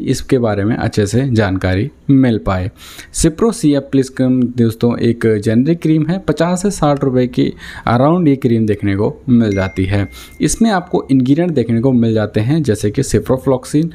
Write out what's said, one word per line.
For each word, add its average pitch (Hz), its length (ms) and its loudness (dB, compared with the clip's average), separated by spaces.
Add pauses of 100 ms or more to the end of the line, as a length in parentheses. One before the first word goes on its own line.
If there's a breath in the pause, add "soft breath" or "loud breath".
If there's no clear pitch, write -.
इसके 131 280 0
बारे 104 280 0
में 117 100 0
अच्छे 107 320 0
से 120 220 0
जानकारी 95 600 0 (200)
मिल 127 280 4
पाए। 95 320 -4 (460 loud breath)
Cipro 165 380 0
सी 147 220 0
एफ़ 139 80 -2
प्लस 131 260 0
क्रीम 127 340 0
दोस्तों 117 560 0
एक 117 260 0 (180)
जेनेरिक 131 380 0
क्रीम 156 260 0
है, 185 120 -2
पचास 170 420 -2
से 208 100 -2
साठ 147 320 0
रुपये 127 260 2
के - 220 -2 (380 loud breath)
around 151 380 2
ये 139 80 4
क्रीम 117 320 0
देखने 101 280 0
को 107 180 0 (160)
मिल 113 260 4
जाती 95 300 -2
है। 98 220 0 (340 loud breath)
इसमें 226 300 0
आपको 180 400 -2
इंग्रेडिएंट 143 400 2
देखने 117 300 0
को 135 100 2
मिल 117 220 2
जाते 107 260 0
हैं 143 240 0
जैसे 104 280 0
कि 135 100 -2
ciprofloxacin, 135 920 0